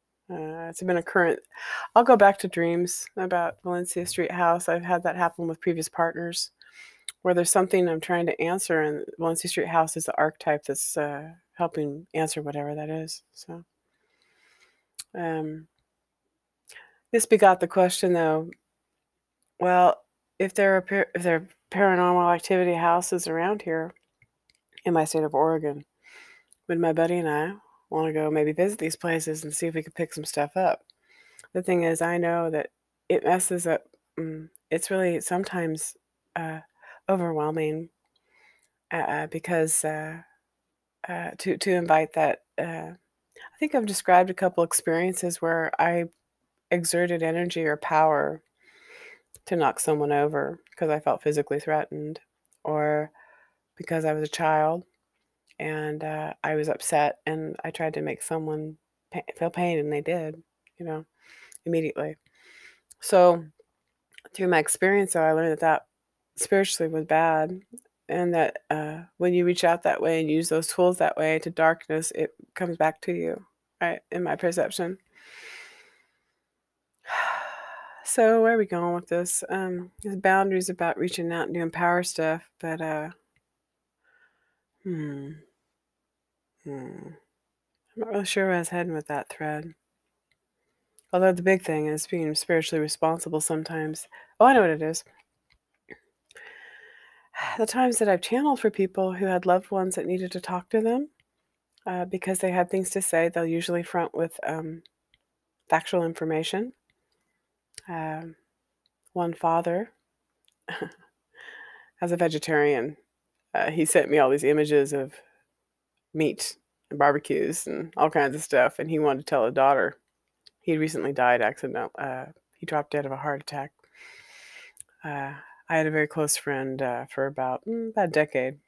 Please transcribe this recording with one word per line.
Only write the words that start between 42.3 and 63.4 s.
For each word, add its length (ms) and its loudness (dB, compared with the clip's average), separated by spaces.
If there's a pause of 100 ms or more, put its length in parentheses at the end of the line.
uh, 340 -6 (460)
I 200 -20
think 160 -2
I've 120 2
described 440 4
a 40 -6
couple 300 2
experiences 800 -2
where 380 0
I 240 2 (640)
exerted 520 0
energy 440 0
or 100 0
power 640 2 (1040)
to 100 0
knock 240 2
someone 320 0
over 480 0 (160)
'cause 140 -2
I 100 0
felt 220 -2
physically 380 -2
threatened, 600 -6 (440)
or 460 -2 (640)
because 280 -4
I 80 2
was 160 -2
a 40 -18
child 520 2 (760)
and, 460 -6
uh, 300 -6 (100)
I 120 -2
was 120 -2
upset 580 0
and 380 -4
I 60 -8
tried 240 -4
to 80 -4
make 200 -6
someone 560 -6 (340)
pa-, 100 -8 (140)
feel 140 -2
pain, 280 0
and 140 -2
they 100 -2
did, 400 -4 (360)
you 80 -10
know, 200 -8 (600)
immediately. 500 -2 (840)
So 460 6 (880)